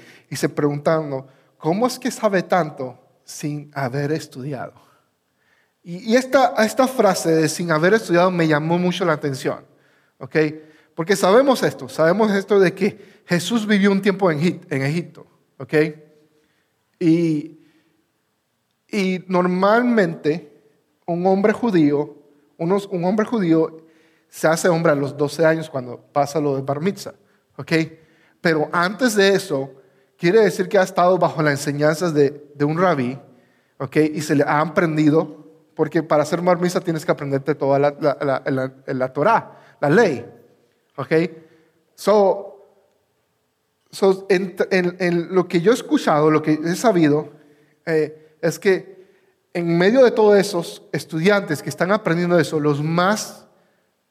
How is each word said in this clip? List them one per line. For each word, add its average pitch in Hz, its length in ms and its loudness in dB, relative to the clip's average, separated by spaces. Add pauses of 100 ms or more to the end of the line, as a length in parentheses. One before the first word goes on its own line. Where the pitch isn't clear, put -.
(300)
y 143 60 -10
se 156 120 -4
preguntaron, 147 760 -2 (320)
"¿Cómo 202 300 -2
es 240 120 -6
que 254 120 -4
sabe 196 320 -2
tanto 151 540 -4 (280)
sin 147 480 -12
haber 139 380 -6
estudiado?". 143 640 -10 (1080)
Y, 185 300 -6
y - 20 4
esta, 262 440 2
esta 220 280 2
frase 190 440 0
de 160 180 2
"sin 170 220 -4
haber 165 220 2
estudiado" 185 380 2
me 170 160 0
llamó 156 300 2
mucho 180 260 -2
la 165 100 2
atención, 143 520 -6 (540)
¿ok? 135 160 -14 (580)
Porque 175 220 -2
sabemos 233 480 4
esto, - 260 -4
sabemos 196 420 0
esto 196 280 0
de 175 140 4
que - 520 -8
Jesús 196 400 -2
vivió 202 260 2
un 196 100 0
tiempo 196 280 0
en 147 100 -2
Egip-, 170 300 -2
en 135 140 -4
Egipto, 151 420 -6 (320)
¿ok? 135 160 -10 (1300)
Y, 165 580 0 (1300)
y 185 360 -2
normalmente 185 1300 0 (440)
un 175 200 -4
hombre 196 280 2
judío, 147 640 0 (420)
unos, 196 300 -2
un 175 180 -6
hombre 214 200 0
judío 165 600 0 (420)
se - 200 -4
hace 165 200 0
hombre 165 240 2
a 147 40 4
los 135 220 -4
doce 147 280 0
años 160 240 0
cuando 123 300 -12 (120)
pasa 143 280 -2
lo 143 160 -2
de 139 60 -4
Bar 139 200 -6
Mitzvah, - 340 -6 (420)
¿ok? 147 140 -8 (680)
Pero 156 300 0
antes 208 440 -2
de 196 180 4
eso, 139 380 -4 (460)
quiere 185 240 4
decir 185 260 0
que 202 100 0
ha 185 60 4
estado 185 340 2
bajo 165 240 0
las 151 120 2
enseñanzas 151 600 -2
de, 147 400 0
de 143 120 -2
un 160 120 -2
rabí, 139 400 0 (600)
¿ok? - 180 -10 (180)
Y 147 80 -6
se 147 140 -2
le 143 80 2
ha 151 160 0
aprendido, 156 880 0 (260)
porque 160 300 -2
para 151 200 2
hacer 165 180 -4
Bar 180 180 2
Mitzvah 180 220 -2
tienes 165 240 -6
que 170 60 -2
aprenderte 139 440 -2
toda 139 240 0
la, 143 200 0
la, 147 220 0
la, 135 240 -2
la, 131 280 -4 (120)
la 127 280 -4
Torá, 185 460 -2 (200)
la 143 100 -2
ley, 165 360 2 (720)
¿ok? 139 160 -8 (840)
So, - 680 0 (1300)
so, 190 380 0
en, 180 260 0 (160)
en, 180 280 0
en 175 340 -2
lo 180 140 2
que 175 140 0
yo 202 100 4
he 262 40 4
escuchado, 156 540 2
lo 151 120 4
que 151 120 0
he 165 220 -2
sabido, 160 560 2 (540)
eh, 156 560 -4
es 160 180 -4
que - 400 -2 (540)
en 170 240 0
medio 220 260 6
de 226 80 6
todos 214 260 4
esos - 540 -2
estudiantes 170 720 -2
que 147 60 -8
están 180 220 -4
aprendiendo 175 480 0
eso, 156 200 -2
los 147 240 0
más 180 640 -2 (640)